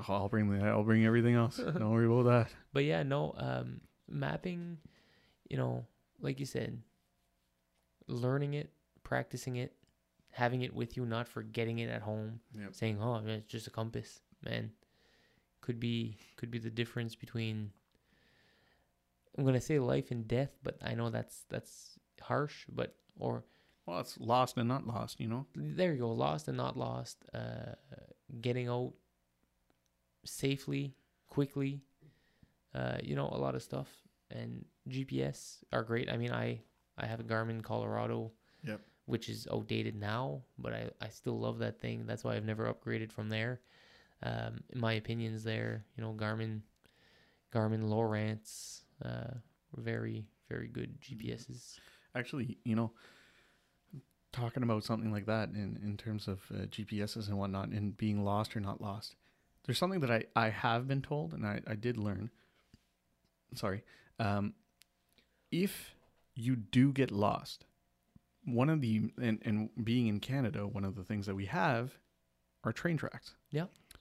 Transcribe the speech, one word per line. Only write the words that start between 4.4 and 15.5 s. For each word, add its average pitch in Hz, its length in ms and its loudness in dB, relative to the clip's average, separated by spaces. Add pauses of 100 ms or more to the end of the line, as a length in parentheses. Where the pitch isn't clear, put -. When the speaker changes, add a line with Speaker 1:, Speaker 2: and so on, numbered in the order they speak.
Speaker 2:
you 135 80 -4
know, 123 300 -2 (340)
like 139 200 -4
you 135 60 -4
said, 120 360 -4 (1300)
learning 135 460 0
it, 147 160 -6 (340)
practicing 127 520 -4
it, 123 160 -4 (580)
having 123 320 2
it - 120 -2
with 120 220 -2
you, 123 100 0
not 113 220 -2
forgetting 113 500 -2
it 117 100 -2
at 113 140 -4
home, 110 380 -4 (180)
Speaker 1:
Yep. 101 160 -10
Speaker 2:
saying, 110 260 0
"Oh, 117 200 0
man, 110 180 -4
it's 107 80 -10
just 113 220 -8
a - 20 -12
compass," 113 500 -6 (240)
man, 117 280 -4 (880)